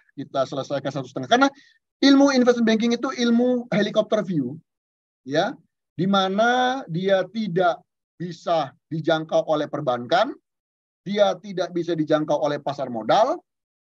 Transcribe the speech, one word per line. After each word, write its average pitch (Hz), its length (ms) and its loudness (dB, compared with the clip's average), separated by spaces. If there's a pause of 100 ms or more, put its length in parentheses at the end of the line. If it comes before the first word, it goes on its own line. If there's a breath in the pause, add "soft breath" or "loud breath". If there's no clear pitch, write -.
(180 loud breath)
kita 139 240 -4
selesaikan 135 480 -6
satu 135 160 -8
setengah. 131 240 -8
Karena 262 180 4 (520 soft breath)
ilmu 277 320 6
investment 240 320 4
banking 220 320 2
itu 262 160 -6
ilmu 240 560 2
helicopter 214 560 0
view, 151 320 -4 (720)
ya, 170 240 0 (400)
di 180 160 -2
mana 233 800 0
dia 185 400 0
tidak 185 560 -2 (320)
bisa 165 560 -4 (160)
dijangkau 160 560 -2
oleh 151 240 -2
perbankan, 143 640 -2 (720)
dia 196 320 2
tidak 180 400 -6
bisa 170 160 -2
dijangkau 156 480 0
oleh 147 160 0
pasar 139 320 -6
modal, 151 480 2 (460)